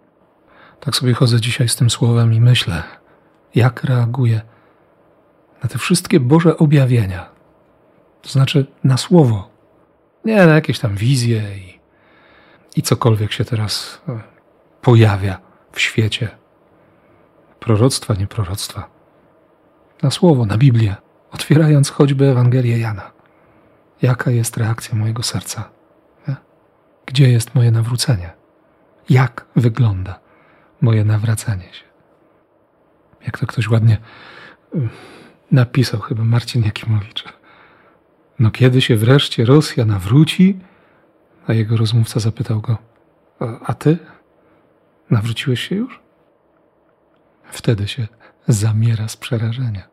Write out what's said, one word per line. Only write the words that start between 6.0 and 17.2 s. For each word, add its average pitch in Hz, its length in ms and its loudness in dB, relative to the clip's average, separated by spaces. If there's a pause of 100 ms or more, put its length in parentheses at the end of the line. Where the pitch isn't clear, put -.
Boże 156 380 2
objawienia, 123 720 0 (920)
to - 80 -20
znaczy 135 360 0 (180)
na 131 140 2
słowo, 120 520 2 (760)
nie 214 200 4
na 156 100 6
jakieś 147 240 -2
tam 101 160 -4
wizje 110 640 -2
i, 92 220 -20 (960)
i 156 60 -2
cokolwiek 107 500 0
się - 140 -6
teraz, - 640 -8
e, 113 100 -10 (600)
pojawia 101 560 4 (340)
w - 80 -10
świecie. 110 500 -4 (1300)